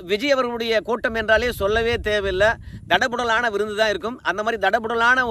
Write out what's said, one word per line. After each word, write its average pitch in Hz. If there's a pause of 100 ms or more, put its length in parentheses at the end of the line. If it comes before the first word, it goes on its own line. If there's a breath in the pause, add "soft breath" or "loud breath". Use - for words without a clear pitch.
(100)
விஜய் 226
அவர்களுடைய 233
கூட்டம் 226
என்றாலே 220 (120)
சொல்லவே 226 (140)
தேவையில்லை, 202 (420 loud breath)
தடபுடலான 233
விருந்து 208
தான் 220
இருக்கும். 202 (100)
அந்த 185
மாதிரி 226
தடபுடலான 233